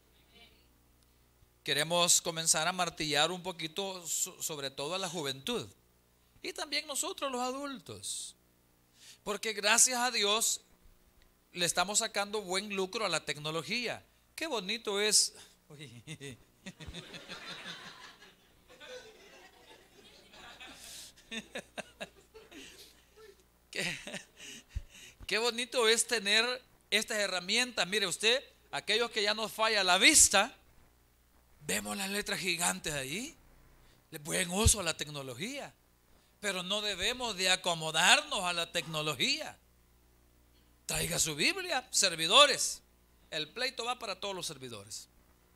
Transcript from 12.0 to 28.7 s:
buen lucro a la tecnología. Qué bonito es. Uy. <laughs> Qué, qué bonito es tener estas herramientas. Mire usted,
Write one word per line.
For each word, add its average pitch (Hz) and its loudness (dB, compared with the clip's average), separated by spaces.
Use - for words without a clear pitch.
buen 190 -2
lucro 190 -2
a 196 0
la 160 0
tecnología. 156 -4
Qué 320 -6
bonito 214 -4
es. 208 4
Uy. 139 -16
<laughs> 139 -12
Qué, 170 -4
qué 196 0
bonito 240 2
es 226 4
tener 220 2
estas 214 0
herramientas. 202 0
Mire 202 2
usted, 220 2